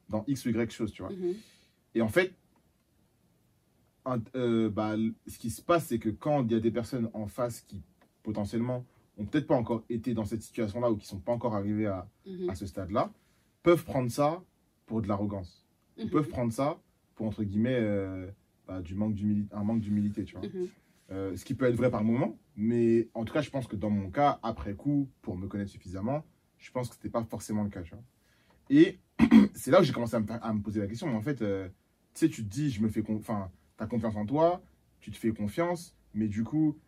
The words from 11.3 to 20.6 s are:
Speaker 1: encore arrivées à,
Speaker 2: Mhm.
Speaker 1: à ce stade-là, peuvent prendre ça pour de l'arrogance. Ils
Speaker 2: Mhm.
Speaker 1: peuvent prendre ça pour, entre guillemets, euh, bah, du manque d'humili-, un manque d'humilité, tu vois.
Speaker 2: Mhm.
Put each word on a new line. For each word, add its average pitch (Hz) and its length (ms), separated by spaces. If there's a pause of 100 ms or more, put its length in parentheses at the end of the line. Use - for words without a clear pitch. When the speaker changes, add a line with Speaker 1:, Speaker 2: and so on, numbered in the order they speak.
Speaker 1:
encore 117 240
arrivées 104 320
à, 92 220 (160)
Speaker 2:
Mhm. 185 240
Speaker 1:
à - 60
ce 104 100
stade-là, 101 480 (480)
peuvent 170 240
prendre 123 260
ça 151 320 (420)
pour 110 160
de 95 60
l'arrogance. 101 580 (320)
Ils 110 80
Speaker 2:
Mhm. - 60
Speaker 1:
peuvent 151 180
prendre 120 220
ça 143 300 (340)
pour, 110 120
entre 107 160
guillemets, 110 360
euh, 95 500 (380)
bah, 92 140
du 87 140
manque 107 180
d'humili-, 104 380
un 104 120
manque 113 180
d'humilité, 104 440
tu - 100
vois. 208 120
Speaker 2:
Mhm. 180 200 (440)